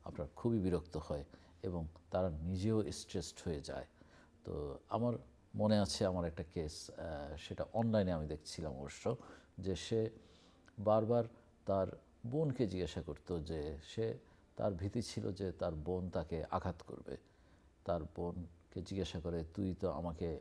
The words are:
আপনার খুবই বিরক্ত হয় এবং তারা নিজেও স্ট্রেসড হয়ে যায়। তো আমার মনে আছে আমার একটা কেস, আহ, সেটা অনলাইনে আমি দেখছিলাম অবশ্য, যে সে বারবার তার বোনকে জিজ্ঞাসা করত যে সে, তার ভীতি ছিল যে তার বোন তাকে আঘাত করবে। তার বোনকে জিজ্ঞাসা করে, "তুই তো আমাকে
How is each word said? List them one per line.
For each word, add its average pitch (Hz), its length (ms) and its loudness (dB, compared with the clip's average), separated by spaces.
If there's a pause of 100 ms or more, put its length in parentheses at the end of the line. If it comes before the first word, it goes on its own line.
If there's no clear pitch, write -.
আপনার - 320 -4
খুবই 117 240 4
বিরক্ত 87 380 2
হয় 73 260 -2 (400)
এবং 87 240 -2 (240)
তারা 92 180 4
নিজেও 90 600 2
স্ট্রেসড - 540 -6
হয়ে 76 160 0
যায়। - 240 -6 (600)
তো 73 340 -4 (100)
আমার 117 240 2 (420)
মনে 107 240 6
আছে 101 260 4
আমার 90 200 4
একটা 82 180 -2 (100)
কেস, 78 360 -4
আহ, 85 480 -8
সেটা - 360 -4
অনলাইনে 107 380 4
আমি 78 160 2
দেখছিলাম 76 520 -6
অবশ্য, 71 360 -2 (440)
যে 95 160 0
সে 110 340 2 (720)
বারবার 110 440 6 (420)
তার 98 220 4 (380)
বোনকে 131 420 2
জিজ্ঞাসা 90 340 -2
করত 76 380 -4
যে 76 440 -4
সে, 113 340 -2 (380)
তার 107 180 2
ভীতি 98 280 -2
ছিল 104 300 -2
যে 95 200 -2
তার 87 200 -2
বোন 87 380 -2
তাকে 80 420 -2
আঘাত 90 360 0
করবে। - 300 -10 (680)
তার 87 160 2 (140)
বোনকে 87 640 -6
জিজ্ঞাসা 90 380 -2
করে, 85 240 -2 (100)
"তুই 95 260 0
তো 92 120 2
আমাকে 80 500 -2